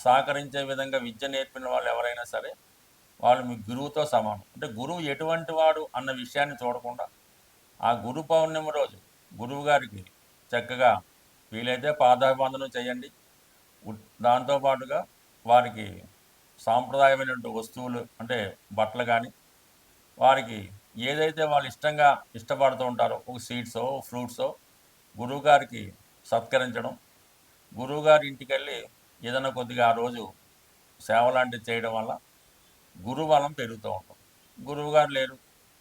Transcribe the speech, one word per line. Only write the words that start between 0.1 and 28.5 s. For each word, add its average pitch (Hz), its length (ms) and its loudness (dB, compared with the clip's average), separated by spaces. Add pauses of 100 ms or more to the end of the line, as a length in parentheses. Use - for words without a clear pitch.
విధంగా 135 340 -4
విద్య 240 300 -8
నేర్పిన 269 400 -6
వాళ్ళు 123 220 -2
ఎవరైనా 120 340 -4
సరే, 117 260 -8 (680)
వాళ్ళు 127 240 4
మీ 120 120 -8
గురువుతో 139 500 -6
సమానం. 107 360 0 (120)
అంటే, 139 120 -10 (140)
గురువు 165 200 -6
ఎటువంటి 160 520 -4
వాడు 156 440 2
అన్న 131 160 -4
విషయాన్ని 131 520 -4
చూడకుండా 120 420 -6 (760)
ఆ 110 80 4
గురు 120 300 -4
పౌర్ణమి 160 500 0
రోజు 139 280 -2 (440)
గురువు 143 220 -8
గారికి 131 360 0 (520)
చక్కగా 120 500 2 (500)
వీలైతే 123 400 -2
పాదాభివందనం 131 840 2
చేయండి. 123 340 -6 (760)
ఉ-, 107 180 -14 (180)
దాంతోపాటుగా 131 800 2 (460)
వారికి 107 560 4 (580)
సాంప్రదాయమైనటువంటి 127 880 2
వస్తువులు, 120 580 -8 (140)
అంటే, 117 360 -4 (160)
బట్టలు 110 320 -2
కానీ, 117 260 0 (880)
వారికి 117 520 2 (280)
ఏదైతే 151 460 0
వాళ్ళు 147 240 2
ఇష్టంగా 147 540 2 (140)
ఇష్టపడుతూ 131 480 0
ఉంటారో, 120 440 -2
ఒక - 100 -14
స్వీట్సో, 120 680 -6
ఫ్రూట్సో, 123 460 -6 (680)
గురువుగారికి 135 720 2 (340)
సత్కరించడం, 120 720 -2 (800)
గురువుగారి 147 500 4
ఇంటికి 131 240 -10